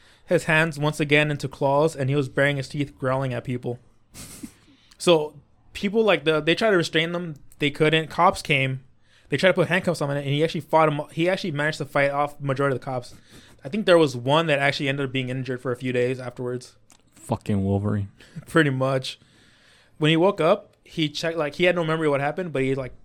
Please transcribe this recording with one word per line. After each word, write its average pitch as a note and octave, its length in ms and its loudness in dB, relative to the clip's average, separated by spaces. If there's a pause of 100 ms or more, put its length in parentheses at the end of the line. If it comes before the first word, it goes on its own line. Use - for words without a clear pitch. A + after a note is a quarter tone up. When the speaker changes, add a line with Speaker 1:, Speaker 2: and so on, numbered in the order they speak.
(260)
Speaker 1:
his F3 180 2
hands D#3 340 2
once D3+ 220 -2
again D3+ 300 2
into C#3+ 180 -6
claws, C#3+ 480 0
and C3+ 140 -2
he C#3 40 0
was C#3 140 0
baring C#3+ 300 0
his C3 100 -8
teeth, C#3 300 -6
growling C3 340 -2
at B2 120 -8
people. B2 340 -6 (360)
<laughs> - 40 -20 (800)
So D#3 360 2 (380)
people, G#3 320 0
like, E3+ 200 2
the, D#3 180 2
they E3 120 2
tried A3 180 2
to F#3+ 40 4
restrain E3 360 0
them. F3 240 -8 (220)
They D3 120 0
couldn't. D#3 400 2
Cops F#3+ 320 2
came. C3+ 380 0 (500)
They C#3 80 0
tried F#3+ 100 4
to F3+ 60 4
put - 140 2
handcuffs F3 340 0
on C#3+ 120 -2
it, C#3+ 60 -4
and C#3 80 -6
he C#3+ 160 0
actually D#3+ 160 -2
fought D#3+ 300 4
him. D3 100 -2 (100)
He E3 160 -2
actually F#3 260 0
managed D3+ 260 -2
to D3 80 -8
fight C#3 240 2
off C#3+ 280 -2
majority C#3 380 0
of A#2+ 40 -8
the - 40 -14
cops. B2+ 300 -8 (500)
I C3+ 60 -12
think G3+ 160 -4
there F3+ 100 8
was D3 180 4
one C#3 340 0
that C#3+ 100 2
actually C#3 320 0
ended C#3 160 -2
up B2 60 -8
being B2+ 180 -4
injured B2+ 320 -6
for C3 100 -4
a A#2+ 40 -4
few B2+ 140 -6
days B2 300 0
afterwards. B2 560 -10 (380)
Speaker 2:
Fucking G2+ 500 -4
Wolverine. G2+ 460 0 (180)
Speaker 1:
<laughs> - 180 -16
Pretty D#3+ 240 2
much. C3 480 -2 (800)
When D3+ 140 2
he E3 80 4
woke F#3 240 2
up, F3+ 420 2
he D#3 240 -4
checked, E3 300 -6
like, D3 160 -4
he F3 100 2
had F3+ 100 6
no E3+ 100 0
memory D#3+ 240 0
of - 20 4
what C#3 100 2
happened, D3+ 320 -4
but C3+ 100 -2
he, C3+ 120 0
like, C3 180 -8 (120)